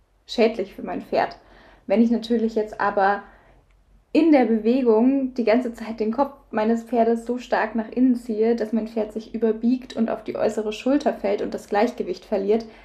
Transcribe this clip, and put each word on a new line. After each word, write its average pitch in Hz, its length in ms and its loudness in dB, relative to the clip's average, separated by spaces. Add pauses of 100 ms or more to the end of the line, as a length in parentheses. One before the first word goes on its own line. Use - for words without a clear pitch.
(260)
schädlich 220 480 0
für - 100 -14
mein 180 180 -8
Pferd. - 360 -2 (500)
Wenn 208 140 4
ich 233 100 4
natürlich 226 440 -2
jetzt 214 240 -4
aber 202 440 0 (880)
in 320 200 4
der 254 140 6
Bewegung 240 880 2
die 240 100 -2
ganze 233 300 2
Zeit 220 260 -10
den 220 120 -2
Kopf 269 220 -2 (180)
meines 226 320 0
Pferdes 233 420 0
so 247 140 -4
stark 220 360 -2
nach 220 140 -4
innen 254 260 2
ziehe, 226 400 0
dass 220 160 -4
mein 220 160 -2
Pferd 214 240 -4
sich - 220 -10
überbiegt 226 600 -2
und 226 140 0
auf - 140 -6
die - 120 -8
äußere 214 360 -2
Schulter 262 420 0
fällt 208 280 -4
und 202 120 -6
das 196 140 -10
Gleichgewicht 202 560 -2
verliert, 208 420 -2 (200)